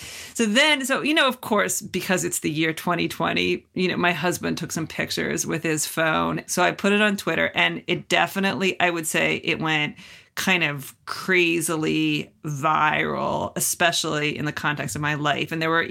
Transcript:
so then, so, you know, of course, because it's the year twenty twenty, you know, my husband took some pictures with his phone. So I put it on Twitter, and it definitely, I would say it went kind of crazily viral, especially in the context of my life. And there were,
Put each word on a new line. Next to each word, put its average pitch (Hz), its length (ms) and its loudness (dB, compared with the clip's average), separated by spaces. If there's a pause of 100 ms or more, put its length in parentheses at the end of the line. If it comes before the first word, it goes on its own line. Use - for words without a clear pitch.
(340)
so 233 120 2
then, 269 380 4
so, 247 180 0
you 285 120 2
know, 311 120 4
of 254 140 0
course, 185 400 0
because 180 420 -2
it's 175 180 -2
the 165 100 -2
year 160 220 0
twenty 170 360 -2
twenty, 175 640 -2
you 185 140 2
know, - 80 0
my 175 160 2
husband 165 460 -2
took 160 120 -8
some 160 160 -4
pictures - 580 -4
with 160 200 -4
his 156 220 0
phone. 165 600 0
So - 160 0
I 175 80 4
put 202 220 0
it 208 80 4
on 208 160 2
Twitter, 165 380 0
and 170 340 0
it 175 200 -2
definitely, 185 720 0
I 180 120 4
would 165 180 -4
say 160 280 2
it - 220 -2
went 156 380 0 (380)
kind 180 280 2
of 143 320 -4 (100)
crazily 160 1300 0 (120)
viral, 151 1120 0
especially 156 840 0
in 147 60 -4
the 147 80 -2
context 143 420 -4
of 151 80 -6
my 151 120 0
life. 147 360 0
And 165 100 -4
there 160 100 0
were, 165 200 2